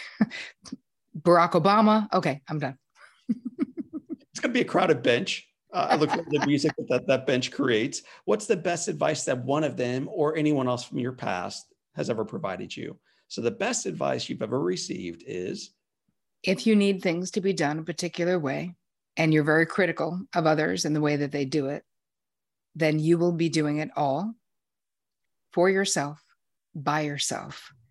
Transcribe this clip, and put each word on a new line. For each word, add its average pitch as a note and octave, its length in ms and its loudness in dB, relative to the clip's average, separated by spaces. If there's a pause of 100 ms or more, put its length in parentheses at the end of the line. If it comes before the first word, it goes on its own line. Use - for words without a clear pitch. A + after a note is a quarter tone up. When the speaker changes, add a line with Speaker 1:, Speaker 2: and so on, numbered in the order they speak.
(460)
Speaker 1:
<laughs> - 720 -18
Barack E3+ 340 6
Obama. G#3 600 6
Okay, D#3 360 0
I'm D#3 120 -4
done. C3 180 -6 (500)
<laughs> A#3+ 80 0 (920)
Speaker 2:
It's - 100 -12
gonna B3 140 -2
be B3 80 2
a - 20 0
crowded E3 380 2
bench. B2+ 440 0 (280)
Uh, F3+ 160 0
I D#3+ 60 6
look D3+ 120 2
forward E3 220 -2
to D3 80 2
the D3+ 80 0
music D3 320 2
that, B2 100 -8
that, B2+ 180 0
that B2+ 200 2
bench B2+ 260 0
creates. A#2+ 500 0 (220)
What's G#3+ 220 0
the G#3 100 2
best E3+ 320 -4
advice D3 360 -2
that B2+ 200 -2
one C#3 180 0
of B2+ 140 -2
them B2+ 340 -2
or D#3+ 260 0
anyone D3 320 2
else A#2+ 140 -2
from - 180 -6
your B2 120 -4
past G2 540 -6 (280)
has - 140 -4
ever A2 160 -2
provided G2+ 500 -8
you? - 240 -12 (340)
So - 80 -8
the A#2 100 0
best G3+ 360 -4
advice C#3 420 -2
you've - 140 -6
ever A#2 180 -2
received F#2+ 640 -6
is? - 440 -8 (720)
Speaker 1:
If F#3+ 240 0
you A3 100 6
need G3 240 4
things F3+ 300 -2
to G#3+ 100 -2
be F#3 140 0
done D#3 240 0
a D#3+ 40 -8
particular E3+ 560 -2
way, D3 360 -4 (420)
and D#3+ 160 4
you're D#3 100 6
very D#3 220 4
critical E3+ 560 -2 (140)
of E3+ 100 2
others D#3 400 2
and D3+ 100 0
the D3+ 60 2
way D3 160 2
that C#3+ 160 -2
they C#3+ 140 -2
do C#3 220 -2
it, C#3+ 140 -8 (920)
then D#3 240 2
you D#3+ 180 4
will F3 160 2
be E3 160 0
doing D3+ 300 0
it D#3 180 -4
all D3+ 380 0 (1160)
for F#3 200 4
yourself, E3+ 520 0 (520)
by D3+ 260 -2
yourself. C#3+ 720 -6 (180)